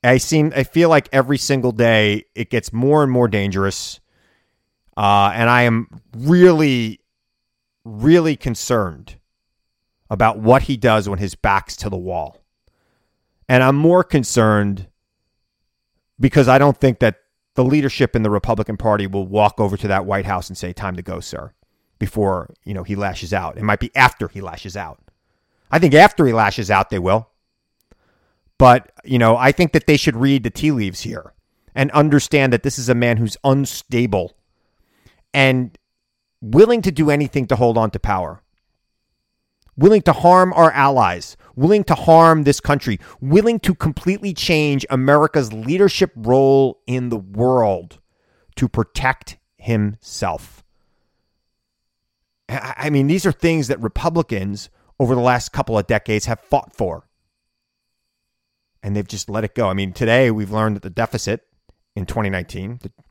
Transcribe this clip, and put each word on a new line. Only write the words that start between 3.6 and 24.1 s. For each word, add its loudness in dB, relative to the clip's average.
Uh, 2
and 0
I 2
am -2
really, 2
really 2
concerned -6
about 0
what 4
he -4
does 0
when -6
his -6
back's -2
to -10
the -10
wall. -10
And 2
I'm 2
more 2
concerned -2
because 4
I 6
don't 4
think 0
that 0
the 2
leadership 0
in 0
the 0
Republican -2
Party -2
will -6
walk 0
over -2
to -6
that -2
White -4
House -6
and -14
say, -12
"Time -10
to -12
go, -12
sir," -16
before, -4
you -12
know, -10
he -8
lashes -8
out. -6
It -8
might -2
be -10
after 2